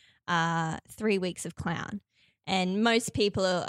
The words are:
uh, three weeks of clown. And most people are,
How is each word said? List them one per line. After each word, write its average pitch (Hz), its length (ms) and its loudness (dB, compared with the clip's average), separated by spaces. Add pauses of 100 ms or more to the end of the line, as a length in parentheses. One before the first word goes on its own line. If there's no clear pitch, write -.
(280)
uh, 165 500 0 (100)
three 214 300 0
weeks 180 260 -4
of 175 100 -8
clown. - 460 -6 (440)
And 190 380 0
most 233 320 2
people 202 320 2
are, 180 220 2